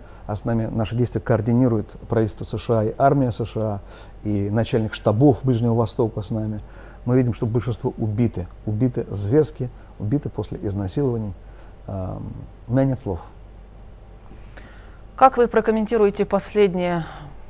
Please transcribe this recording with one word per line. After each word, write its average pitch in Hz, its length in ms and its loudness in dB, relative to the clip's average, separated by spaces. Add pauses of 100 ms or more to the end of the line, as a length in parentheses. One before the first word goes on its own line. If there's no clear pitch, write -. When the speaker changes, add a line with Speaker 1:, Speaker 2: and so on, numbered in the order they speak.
(260)
Speaker 1:
а 107 100 -4
с - 100 -6
нами 113 200 0
наши 110 300 -2
действия 117 260 0
координирует 117 680 2 (220)
правительство 110 340 0
С - 160 -6
Ш 113 200 0
А 107 40 2
и 110 140 0
армия 139 340 4
С - 140 -4
Ш 107 160 -6
А, 107 180 -2 (440)
и 104 260 0
начальник 110 460 0
штабов 117 480 6
Ближнего 120 320 2
Востока 113 460 0
с 98 100 -8
нами, 107 280 -4 (460)
мы 123 120 4
видим, 123 180 2
что - 100 -2
большинство 117 520 -2
убиты. 107 500 0 (180)
Убиты 113 460 0
зверски, 120 580 0 (300)
убиты 110 300 -2
после - 340 -8
изнасилований. 107 680 -2 (540)
Ам, 101 460 -8 (340)
у 117 60 -2
меня 135 120 6
нет 131 140 0
слов. 92 200 -4 (2000)
Speaker 2:
Как 262 220 8
вы 240 100 6
прокомментируете 214 800 2
последнее, 180 800 2 (440)